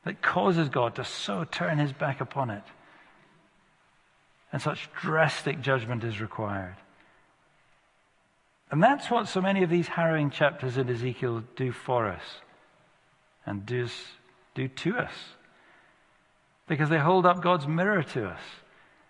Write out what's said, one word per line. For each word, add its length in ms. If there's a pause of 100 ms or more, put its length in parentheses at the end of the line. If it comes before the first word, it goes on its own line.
that 160
causes 480
God 260
to 80
so 400
turn 340
his 140
back 300
upon 280
it, 140 (1900)
and 100
such 320
drastic 640
judgment 460
is 160
required. 540 (2000)
And 100
that's 300
what 160
so 140
many 220
of 60
these 200
harrowing 400
chapters 480
in 120
Ezekiel 540 (140)
do 160
for 340
us 340 (1040)
and 200
do 200
s-, 280 (420)
do 140
to 280
us, 380 (1300)
because 220
they 100
hold 260
up 160
God's 260
mirror 360
to 260
us. 120 (680)